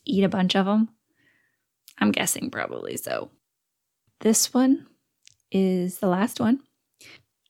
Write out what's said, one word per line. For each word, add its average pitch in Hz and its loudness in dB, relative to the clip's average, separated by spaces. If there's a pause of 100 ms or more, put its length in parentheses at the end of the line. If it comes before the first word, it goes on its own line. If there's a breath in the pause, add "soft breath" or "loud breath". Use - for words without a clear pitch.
eat 196 0
a 185 2
bunch 185 0
of 190 2
'em? 214 2 (1080)
I'm 104 2
guessing - -2
probably 57 -8
so. - -8 (920)
This - 2
one 262 2 (640)
is 185 0
the 202 -2
last 190 -2
one. 240 2 (880 loud breath)